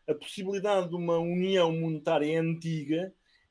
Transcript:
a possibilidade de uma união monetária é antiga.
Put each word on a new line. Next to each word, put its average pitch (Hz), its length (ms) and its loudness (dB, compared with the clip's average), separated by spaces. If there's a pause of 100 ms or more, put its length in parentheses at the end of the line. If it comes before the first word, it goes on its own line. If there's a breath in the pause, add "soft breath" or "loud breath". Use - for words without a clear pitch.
a 156 60 2
possibilidade 190 760 -2
de 160 60 -8
uma 170 240 0
união 175 540 2
monetária 160 600 0
é 160 60 2
antiga. 165 760 -2 (380)